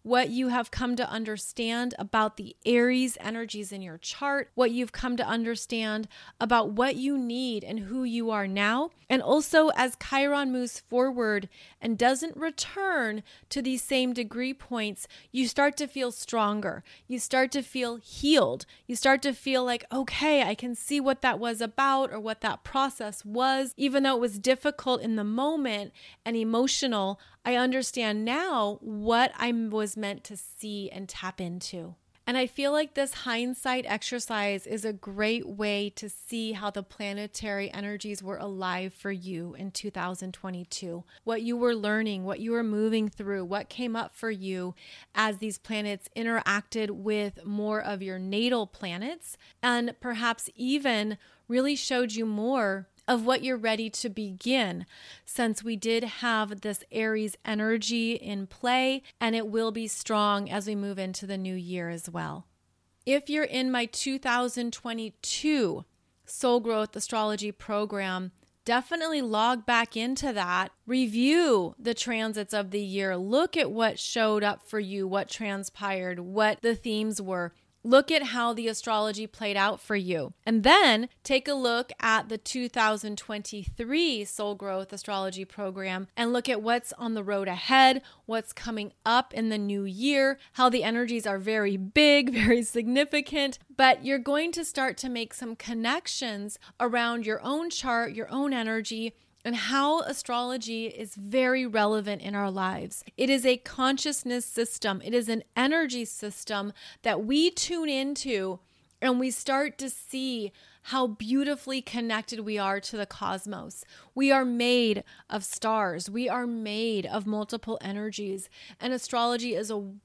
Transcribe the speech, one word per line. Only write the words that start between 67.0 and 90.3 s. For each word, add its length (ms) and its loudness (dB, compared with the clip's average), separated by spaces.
program, 800 -4
definitely 580 0
log 420 2
back 320 2
into 340 -2
that, 400 0
review 920 4
the 160 -2
transits 580 -4
of 160 -2
the 120 -2
year, 360 -2
look 400 2
at 140 2
what 280 0
showed 440 2
up 180 0
for 180 -6
you, 280 -4
what 200 -2
transpired, 920 -6
what 420 2
the 140 2
themes 440 -2
were. 320 -4
Look 280 8
at 100 6
how 320 0
the 140 -4
astrology 580 -2
played 320 -4
out 240 2
for 140 -2
you. 380 -2
And 160 4
then 480 8
take 240 2
a 80 0
look 440 0
at 300 2
the 80 -4
two 320 -4
thousand 480 0
twenty-three 1040 -2
Soul 300 -4
Growth 400 -6
Astrology 520 -4
Program 720 -6
and 160 0
look 160 0
at 140 -2
what's 320 0
on 220 -4
the 80 -4
road 240 -2
ahead, 560 6
what's 260 -4
coming 400 -8
up 300 4
in 160 0
the 80 0
new 260 -2
year, 540 2